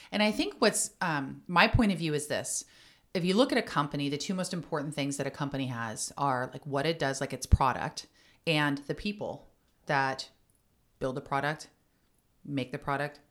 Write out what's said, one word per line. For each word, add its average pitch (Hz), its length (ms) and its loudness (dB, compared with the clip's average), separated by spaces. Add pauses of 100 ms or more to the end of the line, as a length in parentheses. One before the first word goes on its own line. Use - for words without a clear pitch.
(120)
And 208 120 0
I 214 80 4
think 359 280 -2
what's, - 320 2 (100)
um, 143 460 -2
my 180 200 6
point 226 240 4
of 170 60 0
view 156 160 0
is 147 140 -2
this. - 360 -4 (520)
If 175 100 2
you 185 80 4
look 262 180 6
at 277 60 2
a 214 60 2
company, 143 440 -2
the 143 100 -2
two 185 180 -4
most 185 180 -4
important 151 400 -4
things 139 240 -2
that 135 100 -2
a 131 40 -4
company 139 360 -4
has 117 480 -6
are, 127 380 0
like, - 120 -12
what 139 200 -2
it 160 140 0
does, 139 200 0
like, 135 140 -4
its - 140 -8
product, - 580 4 (400)
and 147 320 2 (100)
the 147 80 -2
people 139 520 -8 (400)
that 135 420 0 (680)
build 131 160 -2
the 139 60 -6
product, 143 480 -4 (760)
make 139 260 -4
the 143 60 -8
product, 143 420 -4 (120)